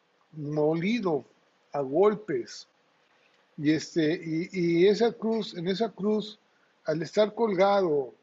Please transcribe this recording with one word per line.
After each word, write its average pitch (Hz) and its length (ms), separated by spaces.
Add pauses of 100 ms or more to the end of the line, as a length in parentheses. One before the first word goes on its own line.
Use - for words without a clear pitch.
(320)
molido 156 920 (480)
a 143 100
golpes. 143 840 (880)
Y, 151 160
este, 156 540
y, 165 260
y 170 360
esa 208 240
cruz, 220 420
en 175 140
esa 196 240
cruz, 208 480 (460)
al 160 180
estar 208 320
colgado, 190 880